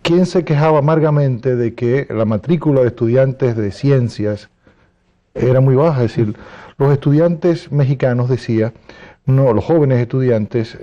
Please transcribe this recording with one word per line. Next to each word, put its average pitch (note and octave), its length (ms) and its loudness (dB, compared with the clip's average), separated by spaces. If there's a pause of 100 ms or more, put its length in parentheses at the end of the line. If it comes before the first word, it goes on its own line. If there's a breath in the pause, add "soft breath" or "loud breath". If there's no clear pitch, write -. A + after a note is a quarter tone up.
quien F3 240 0
se F3+ 180 -2
quejaba D#3 360 2
amargamente C#3+ 760 0
de A#2+ 180 -2
que B2+ 360 -2
la A2 160 -2
matrícula C#3 560 0
de B2 60 2
estudiantes B2 680 0
de G#2 160 -4
ciencias A#2+ 760 -2 (840 soft breath)
era B2+ 280 2
muy C3+ 140 4
baja, C#3 280 2
es A2 120 -2
decir, G#2+ 200 -2 (420 loud breath)
los C#3+ 160 2
estudiantes D#3+ 760 0
mexicanos, C3 580 0
decía, A#2 440 -2 (520 loud breath)
no, C3+ 280 2
los A#2+ 120 0
jóvenes C#3+ 340 2
estudiantes A#2+ 840 -2